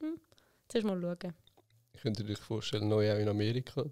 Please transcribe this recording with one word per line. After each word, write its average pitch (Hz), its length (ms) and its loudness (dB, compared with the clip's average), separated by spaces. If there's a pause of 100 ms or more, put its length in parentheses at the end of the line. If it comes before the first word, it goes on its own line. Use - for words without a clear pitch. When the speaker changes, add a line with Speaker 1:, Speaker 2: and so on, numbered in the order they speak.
Speaker 1:
«Hm, 320 200 -6 (480)
zuerst 220 180 0
mal 185 140 0
schauen.» 175 340 -6 (680)
Speaker 2:
Könnt 110 180 -2
ihr 104 80 -6
euch 101 100 -4
vorstellen, 107 500 -2
neu 107 240 6
auch 104 60 2
in 104 100 2
Amerika 110 640 0